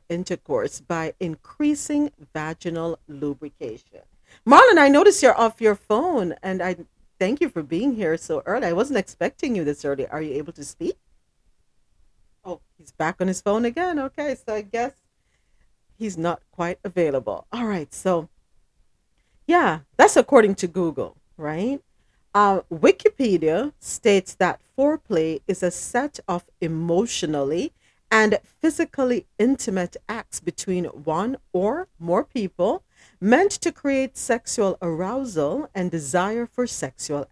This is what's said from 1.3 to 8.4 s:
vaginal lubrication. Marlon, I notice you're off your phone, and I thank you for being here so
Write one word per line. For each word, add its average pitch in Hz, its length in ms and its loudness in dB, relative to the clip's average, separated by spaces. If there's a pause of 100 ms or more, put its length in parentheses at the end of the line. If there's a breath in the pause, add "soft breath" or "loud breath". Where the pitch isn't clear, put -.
vaginal 165 640 -6 (100)
lubrication. 143 920 -10 (420 soft breath)
Marlon, 359 360 10
I 277 80 8
notice 320 340 8
you're - 180 6
off 226 220 0
your 214 140 4
phone, 220 680 0
and 185 220 -4
I 180 140 -2 (440)
thank 208 180 0
you 339 80 2
for 170 140 -6
being 175 340 -2
here 165 220 0
so 160 300 -4